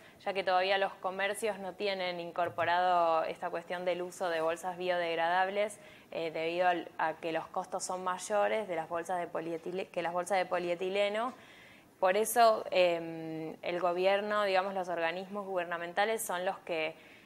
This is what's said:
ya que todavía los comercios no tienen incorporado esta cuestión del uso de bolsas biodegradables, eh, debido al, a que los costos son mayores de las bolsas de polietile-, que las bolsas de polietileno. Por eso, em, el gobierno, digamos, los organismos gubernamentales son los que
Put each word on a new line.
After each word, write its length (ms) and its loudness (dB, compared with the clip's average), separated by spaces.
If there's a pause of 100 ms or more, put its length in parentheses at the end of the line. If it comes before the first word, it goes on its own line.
(240)
ya 80 -2
que 100 0
todavía 360 4
los 160 0
comercios 640 -2
no 160 -8
tienen 440 -2
incorporado 1040 2
esta 260 -4
cuestión 340 -6
del 180 0
uso 280 -4
de 100 0
bolsas 380 -2
biodegradables, 1000 0 (320)
eh, 200 -4
debido 380 0
al, 300 0
a 160 0
que 160 -6
los 180 -4
costos 360 -6
son 200 -6
mayores 640 0
de 80 -2
las 120 -4
bolsas 300 -2
de 80 -2
polietile-, 640 -6
que 120 -4
las 120 -2
bolsas 240 0
de 80 2
polietileno. 880 0 (680)
Por 160 4
eso, 540 6
em, 920 2
el 200 -2
gobierno, 640 2
digamos, 280 2
los 160 -4
organismos 560 -4
gubernamentales 800 -2
son 240 -4
los 140 -2
que 340 -4 (320)